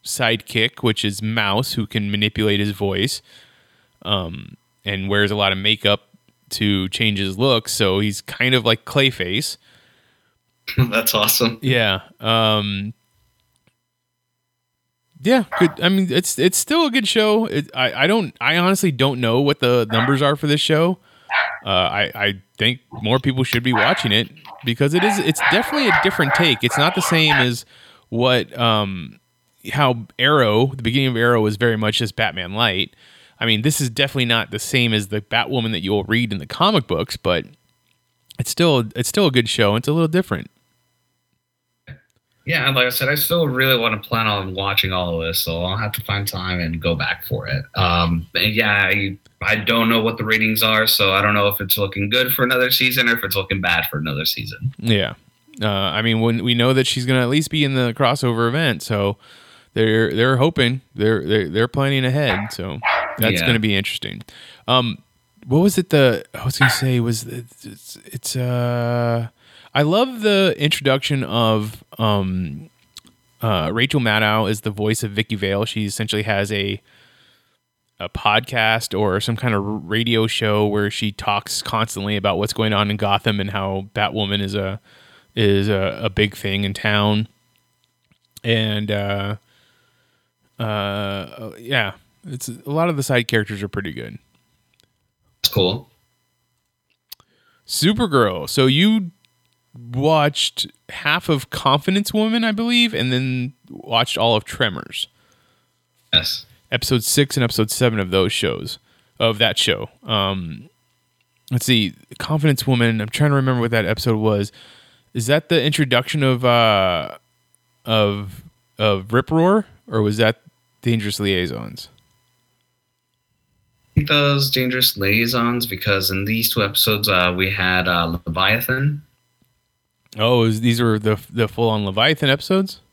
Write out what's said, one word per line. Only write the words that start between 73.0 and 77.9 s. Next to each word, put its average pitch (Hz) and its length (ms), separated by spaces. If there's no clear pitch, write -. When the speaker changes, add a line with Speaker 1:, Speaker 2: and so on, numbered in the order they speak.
Speaker 1:
uh, 92 300
Rachel 131 280
Maddow 107 480
is 107 120
the 110 100
voice 107 320
of 107 80
Vicky 104 240
Vale. 98 300
She 110 200
essentially 107 380
has 101 300
a, 101 280